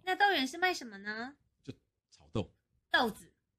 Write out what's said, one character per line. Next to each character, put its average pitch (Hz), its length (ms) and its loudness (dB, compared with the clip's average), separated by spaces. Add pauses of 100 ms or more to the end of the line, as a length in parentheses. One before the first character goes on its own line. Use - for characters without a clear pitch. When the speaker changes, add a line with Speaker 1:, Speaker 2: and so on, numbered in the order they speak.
Speaker 1:
对。 - 40 -
那 370 100 0
豆 403 160 4
圆 277 160 2
是 320 100 -10
卖 359 160 2
什 302 120 -10
么 208 140 -16
呢？ 214 340 -8 (280)
Speaker 2:
就 - 120 -14 (360)
炒 - 220 -20
豆。 85 180 -2 (400)
Speaker 1:
豆 240 220 4
子。 - 180 -16 (300)